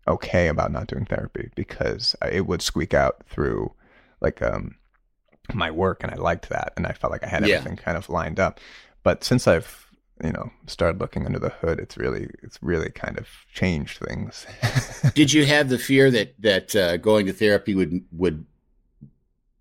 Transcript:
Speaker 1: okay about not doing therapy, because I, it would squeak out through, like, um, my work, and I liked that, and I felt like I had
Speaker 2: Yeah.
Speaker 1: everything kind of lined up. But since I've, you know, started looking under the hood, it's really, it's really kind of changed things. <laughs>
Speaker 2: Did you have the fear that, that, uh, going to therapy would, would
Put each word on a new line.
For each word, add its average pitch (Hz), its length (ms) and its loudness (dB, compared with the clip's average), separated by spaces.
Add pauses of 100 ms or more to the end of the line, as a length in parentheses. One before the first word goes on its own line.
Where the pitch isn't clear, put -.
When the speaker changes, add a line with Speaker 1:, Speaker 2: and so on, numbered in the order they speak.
Speaker 1:
okay 87 420 2
about - 220 0
not 67 160 -6
doing - 180 -6
therapy, - 500 -6
because - 640 -4
I, - 80 -2
it 92 160 0
would 87 160 -2
squeak - 320 -2
out 67 340 2
through, 53 460 -4 (480)
like, - 220 -2
um, 50 320 -4 (800)
my 85 180 -2
work, 87 320 0
and - 80 -6
I 80 40 -10
liked 85 340 -2
that, - 280 -6
and 85 80 -2
I 85 60 -4
felt - 200 -6
like - 120 -8
I - 40 -6
had 104 200 0
Speaker 2:
Yeah. 98 80 4
Speaker 1:
everything 85 220 -4
kind 85 200 -4
of - 120 -10
lined 82 300 -4
up. 87 200 0 (420)
But - 220 2
since - 240 2
I've, 85 340 2 (420)
you - 80 -2
know, - 180 -8 (180)
started 90 340 -2
looking - 240 -4
under - 140 -2
the - 100 -2
hood, 82 280 -2
it's - 200 -12
really, 60 320 -4 (120)
it's - 200 -20
really 80 280 -2
kind - 280 -10
of - 100 -8 (260)
changed 85 460 -2
things. - 460 -10 (340)
<laughs> - 340 0
Speaker 2:
Did 147 200 6
you 151 120 6
have 147 220 4
the 127 100 2
fear 135 340 6
that, 107 300 0
that, 98 340 2
uh, 90 220 4
going 107 280 4
to 95 80 0
therapy 104 420 2
would, 87 260 0 (120)
would 82 320 -2 (1160)